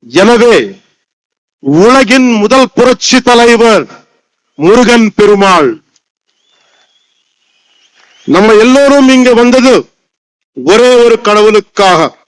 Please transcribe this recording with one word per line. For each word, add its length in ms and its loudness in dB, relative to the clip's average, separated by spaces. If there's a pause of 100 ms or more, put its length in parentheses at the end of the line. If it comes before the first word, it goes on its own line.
எனவே 680 0 (840)
உலகின் 720 0
முதல் 420 -2
புரட்சி 460 -2
தலைவர் 840 -2 (480)
முருகன் 600 0
பெருமாள். 680 0 (2500)
நம்ம 300 0
எல்லோரும் 540 2
இங்க 260 2
வந்தது 560 0 (720)
ஒரே 400 2
ஒரு 160 0
கடவுளுக்காக 960 -2 (120)